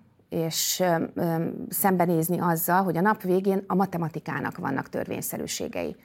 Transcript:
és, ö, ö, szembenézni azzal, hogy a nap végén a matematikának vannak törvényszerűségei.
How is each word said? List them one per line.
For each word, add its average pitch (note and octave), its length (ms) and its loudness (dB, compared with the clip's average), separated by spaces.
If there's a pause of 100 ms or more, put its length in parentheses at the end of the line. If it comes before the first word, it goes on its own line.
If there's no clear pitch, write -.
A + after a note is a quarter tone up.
(300)
és, E3 500 -2
ö, E3+ 240 4 (120)
ö, E3 300 0 (240)
szembenézni F3 680 2
azzal, F3 440 2
hogy E3+ 140 0
a E3 40 2
nap G#3 200 2
végén F#3+ 460 2
a F#3 80 0
matematikának E3+ 800 -2
vannak C3+ 320 -4
törvényszerűségei. - 1160 -6